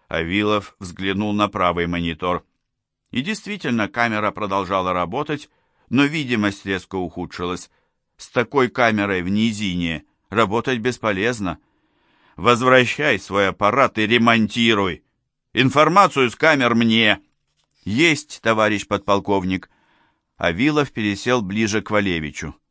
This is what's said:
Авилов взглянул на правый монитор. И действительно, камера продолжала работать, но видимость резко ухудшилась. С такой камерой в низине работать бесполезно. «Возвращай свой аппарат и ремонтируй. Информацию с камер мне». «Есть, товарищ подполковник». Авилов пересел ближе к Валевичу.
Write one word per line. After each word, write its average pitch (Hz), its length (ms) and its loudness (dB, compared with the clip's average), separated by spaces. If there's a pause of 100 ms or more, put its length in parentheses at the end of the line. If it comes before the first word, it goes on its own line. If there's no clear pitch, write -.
Авилов 101 720 -2
взглянул 95 520 -4
на 104 160 0
правый 87 400 0
монитор. 87 580 -4 (640)
И 123 100 -4
действительно, 160 680 -6
камера 107 440 -2
продолжала 95 600 -2
работать, 90 580 -4 (400)
но 127 140 2
видимость 123 640 -2
резко 95 300 -6
ухудшилась. 90 720 -8 (480)
С - 120 -16
такой 127 400 0
камерой 101 540 0
в 90 60 -4
низине 98 720 -2 (260)
работать 113 500 0
бесполезно. 107 800 -4 (760)
«Возвращай 123 840 2
свой 98 300 0
аппарат 107 480 0
и 107 100 0
ремонтируй. 113 960 2 (500)
Информацию 143 760 4
с - 60 -8
камер 135 400 2
мне». 110 440 4 (640)
«Есть, 143 580 0
товарищ 107 460 0
подполковник». 98 800 -2 (680)
Авилов 131 540 0
пересел 113 500 -2
ближе 104 400 -2
к - 80 -14
Валевичу. 85 640 -2 (160)